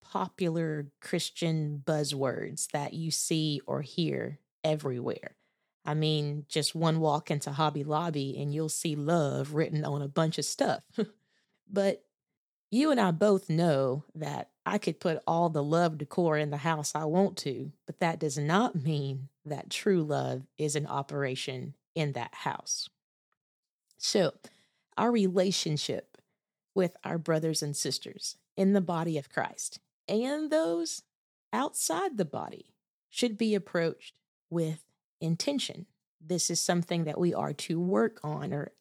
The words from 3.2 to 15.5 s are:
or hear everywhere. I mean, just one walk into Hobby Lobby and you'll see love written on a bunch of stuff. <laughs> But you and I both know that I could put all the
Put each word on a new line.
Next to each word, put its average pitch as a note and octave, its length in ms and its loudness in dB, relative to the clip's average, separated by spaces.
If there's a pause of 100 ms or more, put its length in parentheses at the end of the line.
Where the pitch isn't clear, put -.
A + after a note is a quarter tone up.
or C3+ 160 -2
hear C#3 560 -2 (260)
everywhere. C#3 720 -2 (480)
I D3 80 -2
mean, D3+ 560 0
just - 260 -2
one D#3+ 260 4
walk D#3 300 2
into D3 220 -2
Hobby D3 320 0
Lobby D3+ 560 -2
and C#3+ 140 -2
you'll D#3 160 -2
see D3+ 260 -2
love C#3+ 560 0
written D3+ 320 0
on C#3+ 160 -2
a C#3 80 -4
bunch D#3+ 300 0
of - 80 -2
stuff. - 360 0 (140)
<laughs> A3 80 0 (640)
But G3 320 0 (680)
you C#4 200 4
and B3+ 100 4
I F#3+ 100 6
both G3 400 4
know D3 540 4 (100)
that D3+ 360 -6 (140)
I - 120 0
could F3+ 240 -2
put E3 260 0
all E3+ 220 4
the D3+ 140 0